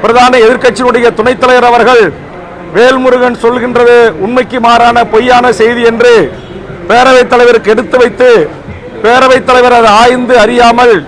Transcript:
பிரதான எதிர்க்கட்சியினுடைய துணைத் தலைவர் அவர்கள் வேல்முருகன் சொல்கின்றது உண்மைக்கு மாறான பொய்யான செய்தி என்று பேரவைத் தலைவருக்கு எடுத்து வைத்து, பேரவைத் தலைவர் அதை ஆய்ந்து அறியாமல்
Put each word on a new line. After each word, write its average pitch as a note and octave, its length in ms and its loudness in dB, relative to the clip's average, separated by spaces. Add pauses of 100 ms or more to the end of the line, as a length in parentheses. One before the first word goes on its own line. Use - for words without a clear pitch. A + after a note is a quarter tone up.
பிரதான B3 340 2
எதிர்க்கட்சியினுடைய A#3+ 760 0
துணைத் A3+ 260 -4
தலைவர் B3 300 2
அவர்கள் A#3 420 2 (640)
வேல்முருகன் B3 680 0
சொல்கின்றது A#3+ 640 2 (160)
உண்மைக்கு B3 360 -4
மாறான A#3 440 2
பொய்யான B3 480 0
செய்தி A#3 300 -2
என்று A#3 300 2 (760)
பேரவைத் B3 380 2
தலைவருக்கு A3+ 440 0
எடுத்து A3+ 280 -2
வைத்து, B3 320 2 (720)
பேரவைத் C4 420 0
தலைவர் B3 280 2
அதை A#3 180 2
ஆய்ந்து B3 480 2
அறியாமல் A#3 560 2 (120)